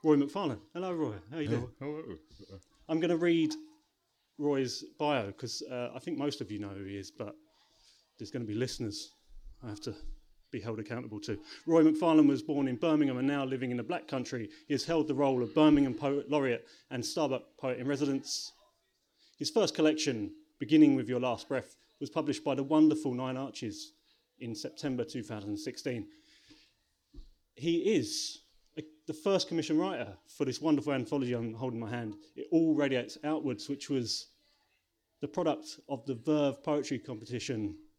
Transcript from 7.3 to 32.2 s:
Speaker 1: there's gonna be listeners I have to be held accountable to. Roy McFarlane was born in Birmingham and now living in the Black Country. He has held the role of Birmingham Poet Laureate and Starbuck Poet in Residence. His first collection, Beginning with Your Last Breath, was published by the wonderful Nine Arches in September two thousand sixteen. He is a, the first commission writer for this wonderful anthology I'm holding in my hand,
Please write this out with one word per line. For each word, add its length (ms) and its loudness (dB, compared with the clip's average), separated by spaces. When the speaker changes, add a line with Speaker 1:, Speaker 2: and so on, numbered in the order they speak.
Speaker 1:
there's 120 -14
gonna 140 -6
be 100 -6
listeners 580 -6
I 60 -12
have 140 -10
to 120 -8
be 100 -10
held 200 -8
accountable 400 -10
to. 200 -6
Roy 200 6
McFarlane 420 6
was 160 4
born 240 0
in 100 0
Birmingham 400 4
and 100 0
now 180 0
living 260 -2
in 60 -2
the 80 -4
Black 240 -6
Country. 420 -4
He 80 0
has 100 0
held 220 2
the 80 -2
role 300 2
of 100 -8
Birmingham 400 8
Poet 340 -2
Laureate 380 0
and 160 -6
Starbuck 500 -2
Poet 220 -4
in 80 -6
Residence. 680 -2
His 100 -6
first 260 2
collection, 600 2
Beginning 380 8
with 120 -2
Your 120 0
Last 280 -2
Breath, 280 -6
was 100 -8
published 320 -2
by 140 0
the 80 -2
wonderful 500 6
Nine 220 -4
Arches 560 -8
in 160 -8
September 480 -4
two 180 -6
thousand 340 -6
sixteen. 520 -6
He 400 0
is 460 -2
a, 40 -12
the 60 -8
first 340 0
commission 320 0
writer 380 -4
for 200 -4
this 120 -4
wonderful 360 2
anthology 400 -2
I'm 180 -4
holding 280 -6
in 40 -6
my 60 -6
hand, 260 -6